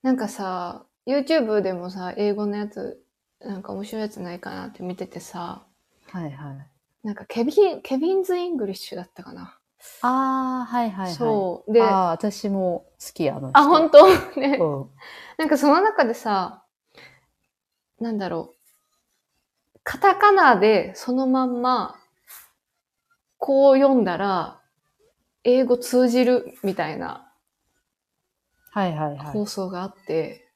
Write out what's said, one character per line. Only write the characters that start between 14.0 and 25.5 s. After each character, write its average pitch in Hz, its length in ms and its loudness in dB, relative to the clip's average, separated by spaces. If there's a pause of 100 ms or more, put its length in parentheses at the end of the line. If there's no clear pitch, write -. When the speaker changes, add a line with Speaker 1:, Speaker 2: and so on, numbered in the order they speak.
Speaker 1:
<laughs> - 180 -16
ね。 269 200 0
Speaker 2:
う 170 40 2
ん。 139 260 -6 (480)
Speaker 1:
な 320 60 -2
ん 302 40 -2
か 302 100 2
そ 294 100 2
の 311 120 6
中 415 240 2
で 226 100 -2
さ、 196 500 -6 (1400)
な 233 100 -6
ん 214 80 -4
だ 190 100 -6
ろ 170 240 -8
う。 - 20 -20 (1300)
カ - 120 -8
タ 381 180 4
カ 415 160 4
ナ 302 240 6
で 190 380 2
そ - 180 -8
の 262 140 -2
ま 254 180 2
ん 247 160 -4
ま、 247 360 -4 (1400)
こ 277 360 4
う 262 40 6
読 269 180 4
ん 240 80 4
だ 180 140 -2
ら、 185 460 -4 (800)
英 254 220 4